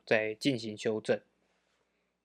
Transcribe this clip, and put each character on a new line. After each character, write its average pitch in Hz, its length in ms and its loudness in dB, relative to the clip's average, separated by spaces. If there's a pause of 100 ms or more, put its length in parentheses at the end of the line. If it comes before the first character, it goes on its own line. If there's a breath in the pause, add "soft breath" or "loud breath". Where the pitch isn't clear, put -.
在 110 300 2
进 135 240 0
行 110 180 -6
修 110 240 -2
正。 107 220 0 (1040)